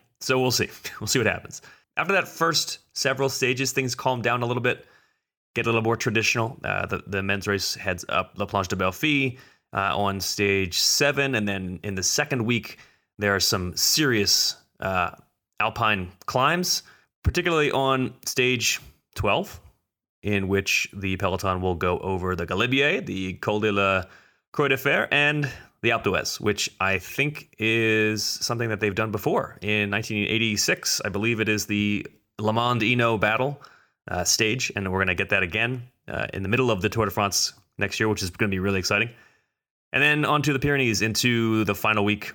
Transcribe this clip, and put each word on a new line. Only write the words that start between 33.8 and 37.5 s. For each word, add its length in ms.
uh, 160
stage, 520
and 160
we're 80
gonna 140
get 160
that 120
again, 400
uh, 240
in 100
the 60
middle 220
of 120
the 60
Tour 180
de 40
France 440